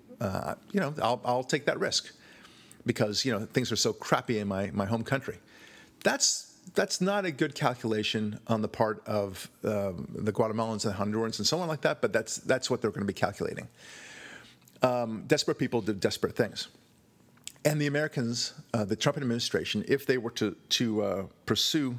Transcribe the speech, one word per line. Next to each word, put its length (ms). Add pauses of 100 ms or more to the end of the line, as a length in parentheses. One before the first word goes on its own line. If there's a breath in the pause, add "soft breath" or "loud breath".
(220)
Uh, 320 (180)
you 80
know, 220
I'll, 240
I'll 180
take 220
that 140
risk 340 (720 loud breath)
because, 400
you 60
know, 140
things 260
are 40
so 180
crappy 460
in 80
my, 240
my 140
home 180
country.'" 340 (680 loud breath)
That's, 500 (220)
that's 240
not 260
a 60
good 240
calculation 920
on 140
the 60
part 400
of, 420 (140)
um, 500
the 200
Guatemalans 520
and 80
Hondurans 460
and 80
so 120
on 100
like 120
that, 200
but 100
that's, 260
that's 320
what 120
they're 100
gonna 140
be 80
calculating. 540 (1120 loud breath)
Um, 460
desperate 280
people 260
do 120
desperate 420
things. 320 (960)
And 160
the 80
Americans, 680 (200)
uh, 100
the 140
Trump 200
administration, 720
if 180
they 120
were 140
to, 240 (140)
to, 340
uh, 200 (220)
pursue, 540